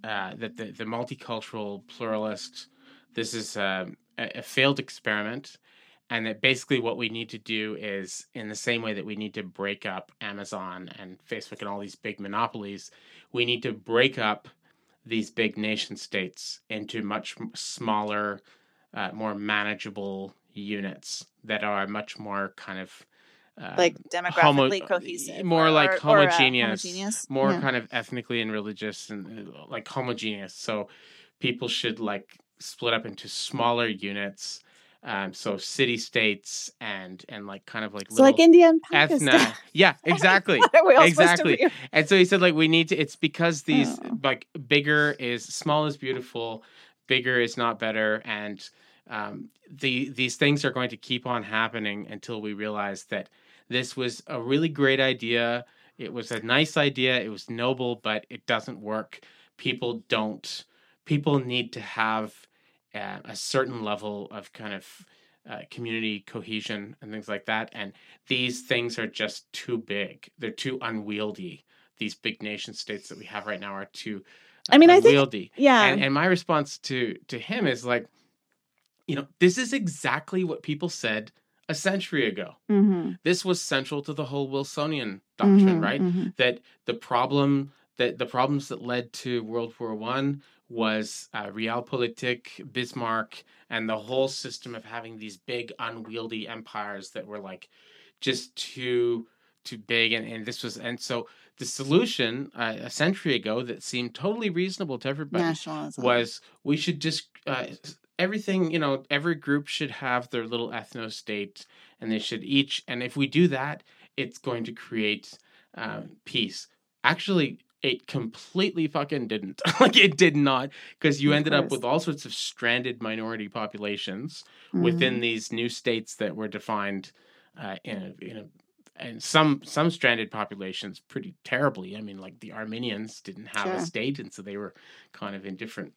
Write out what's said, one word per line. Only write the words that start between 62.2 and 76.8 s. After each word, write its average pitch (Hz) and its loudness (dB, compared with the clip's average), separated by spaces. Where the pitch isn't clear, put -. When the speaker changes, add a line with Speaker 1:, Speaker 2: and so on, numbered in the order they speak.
Speaker 1:
uh, 98 -10
a 107 -14
certain 127 -2
level 104 -6
of 101 -14
kind 104 -12
of, - -16
uh, - -12
community 113 -6
cohesion 104 -8
and 107 -14
things 107 -12
like 101 -8
that. 110 -2
And 101 -12
these 127 -2
things 120 -2
are 110 -4
just - -8
too - -6
big. 101 -8
They're 113 -6
too 131 -6
unwieldy, 104 -6
these 104 -6
big - -8
nation 104 -10
states - -10
that - -14
we 107 -18
have 104 -10
right 101 -6
now 98 -10
are 98 -8
too, - -12
uh, - 8
Speaker 2:
I - 12
mean, 330 12
I 359 10
think, - 6
Speaker 1:
unwieldy. 247 4
Speaker 2:
yeah. 247 6
Speaker 1:
And, 135 4
and 135 0
my 147 2
response 165 0
to, 123 -2